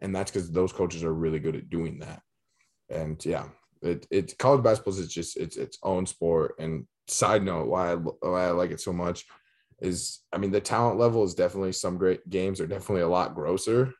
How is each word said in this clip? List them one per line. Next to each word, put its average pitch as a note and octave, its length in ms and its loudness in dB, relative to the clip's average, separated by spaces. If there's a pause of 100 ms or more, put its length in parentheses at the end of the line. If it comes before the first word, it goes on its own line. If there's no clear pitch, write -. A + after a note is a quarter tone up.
And F#2+ 140 -4
that's F#2+ 140 -2
'cause E2+ 220 -4
those F#2 220 2
coaches E2 300 -2
are D#2+ 100 0
really D#2+ 260 0
good D2+ 160 -2
at - 140 -10
doing E2 300 -4
that. - 220 -14 (680)
And D#2 360 -6
yeah, D#2+ 240 -4 (320)
it, F2 300 -2
it, F#2+ 260 0
college C3 260 6
basketball G#2 360 2
is E2+ 80 -4
just, - 300 -8
it's E2 200 -6
its - 260 -8
own F#2 220 0
sport. E2 540 0
And D#2+ 280 -6 (200)
side G#2 360 2
note, E2+ 240 0
why F2 260 2
I, - 20 0
why F2+ 520 -2
I F2 40 2
like F2 200 2
it E2 100 -8
so F#2+ 100 -4
much F2 340 -2 (540)
is, - 420 -4 (120)
I - 40 -2
mean, G2 140 0
the G2+ 80 4
talent A2+ 380 2
level A#2 260 6
is F2+ 120 0
definitely, F#2 360 0
some F2+ 260 -2
great F#2 320 2
games F#2 300 0
are E2 80 -4
definitely G2 360 0
a E2 40 2
lot F2+ 280 2
grosser, A2 640 2